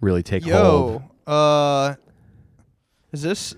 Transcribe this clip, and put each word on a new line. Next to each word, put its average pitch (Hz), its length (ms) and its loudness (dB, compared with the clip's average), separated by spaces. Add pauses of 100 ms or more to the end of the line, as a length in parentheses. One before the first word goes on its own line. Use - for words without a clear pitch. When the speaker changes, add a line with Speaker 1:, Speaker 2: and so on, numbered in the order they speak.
Speaker 1:
really 90 220 0
take 95 220 -4
Speaker 2:
Yo, 170 100 2
Speaker 1:
hold. 127 460 2 (260)
Speaker 2:
uh, 147 680 0 (1160)
is 147 100 -10
this 175 360 -6